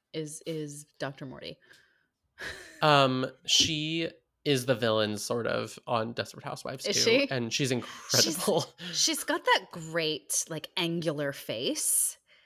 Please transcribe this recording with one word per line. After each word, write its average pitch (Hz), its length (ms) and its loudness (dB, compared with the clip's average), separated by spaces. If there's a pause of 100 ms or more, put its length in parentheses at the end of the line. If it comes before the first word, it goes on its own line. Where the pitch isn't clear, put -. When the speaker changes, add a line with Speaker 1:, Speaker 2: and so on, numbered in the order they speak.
(140)
Speaker 1:
is, 156 320 -8
is 147 400 -8 (140)
Doctor 139 260 -8
Morty. 143 380 -14
<laughs> - 40 -20 (1160)
Speaker 2:
Um, 135 420 6 (220)
she 160 600 2 (380)
is 131 220 4
the 131 80 4
villain, 110 420 2
sort 117 300 -2
of, 113 400 -4
on 117 260 -2
Desperate - 320 -8
Housewives, - 400 -8
Speaker 1:
Is - 180 2
Speaker 2:
too, 226 60 4 (120)
Speaker 1:
she? 277 100 0
Speaker 2:
and 120 200 -2
she's 139 180 2
Speaker 1:
She's, - 20 2
Speaker 2:
incredible. - 920 0 (140)
<laughs> 175 140 -10
Speaker 1:
she's 294 300 0
got 339 200 -2
that 453 280 4
great, 160 760 -2
like, 160 300 -8
angular 160 560 0
face - 840 -2 (280)